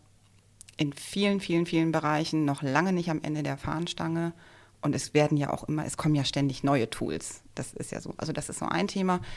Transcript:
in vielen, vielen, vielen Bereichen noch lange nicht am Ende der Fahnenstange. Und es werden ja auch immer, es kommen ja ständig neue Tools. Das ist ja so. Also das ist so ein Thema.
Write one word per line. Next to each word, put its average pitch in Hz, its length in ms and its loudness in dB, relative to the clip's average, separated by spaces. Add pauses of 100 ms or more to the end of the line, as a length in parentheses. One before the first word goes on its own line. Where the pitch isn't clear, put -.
(760)
in 143 160 0
vielen, 202 480 0
vielen, 170 260 2
vielen 165 260 4
Bereichen 151 520 2
noch 143 180 0
lange 147 300 2
nicht 170 180 0
am 156 120 -2
Ende 151 220 -2
der 139 140 -2
Fahnenstange. 165 760 -2 (500)
Und 147 120 2
es - 180 -4
werden 147 240 6
ja 143 160 0
auch - 120 -6
immer, 151 200 -2
es - 140 -6
kommen 151 160 4
ja 139 100 2
ständig 139 400 0
neue 139 240 4
Tools. - 540 -6 (120)
Das - 200 -8
ist - 180 -8
ja - 80 -6
so. - 160 -10
Also 156 160 -6
das - 160 -6
ist - 120 -10
so - 60 -2
ein 196 220 0
Thema. 185 320 0 (160)